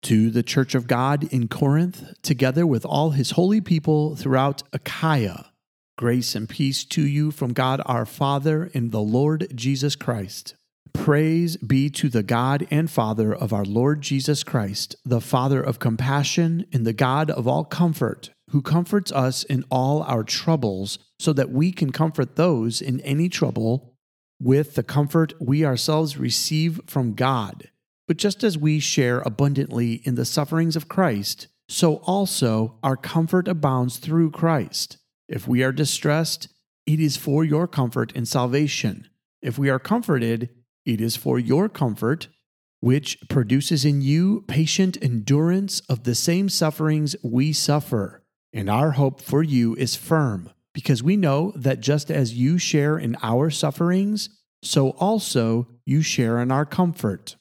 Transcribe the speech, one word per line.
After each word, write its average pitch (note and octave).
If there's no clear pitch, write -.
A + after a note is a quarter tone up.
To A2+
the A2+
church -
of A#2+
God C3+
in B2
Corinth, D#3
together C#3
with C3+
all D#3
his C3+
holy G3
people D3+
throughout C3+
Achaia, B2+
grace A#2+
and A2
peace C3+
to -
you D3
from B2+
God C3
our A#2+
Father D3+
and A#2
the G#2+
Lord C#3
Jesus C3+
Christ. -
Praise D#3+
be C3+
to -
the A#2
God B2
and D#3
Father A2
of -
our G2+
Lord B2+
Jesus C#3+
Christ, G2+
the A#2+
Father C3+
of C#3
compassion C#3
and A#2+
the A2+
God C#3
of A#2+
all C3+
comfort, -
who C#3+
comforts F3
us C3
in C3
all C3+
our A#2
troubles, G#2+
so D#3+
that C3+
we D#3
can D3
comfort D#3
those A#2+
in C3
any D3
trouble A#2
with C3+
the A#2+
comfort D3
we D3
ourselves D3
receive D#3
from B2
God. B2
But E3
just G3+
as F3
we D3+
share B2
abundantly A#2+
in B2+
the B2
sufferings D#3+
of D#3
Christ, A#2
so D#3+
also B2
our C3
comfort F3
abounds C3
through D#3+
Christ. -
If -
we B2
are C3
distressed, D3+
it D#3
is D3
for D#3
your D#3
comfort B2
and A#2+
salvation. B2+
If B2
we C#3
are C3
comforted, A#2+
it A2
is A2+
for B2+
your C3+
comfort, B2+
which C3+
produces C3+
in C#3+
you E3+
patient D#3+
endurance D3+
of A#2
the A#2+
same F3+
sufferings D3+
we C3
suffer. C#3+
And G#2
our C3
hope C3+
for D3
you B2
is B2+
firm, B2+
because B2+
we F3
know E3+
that A#2+
just C#3+
as C3
you C3+
share D3+
in A#2+
our A#2+
sufferings, F3+
so C3+
also B2
you C#3+
share A#2
in B2
our C#3+
comfort. D3+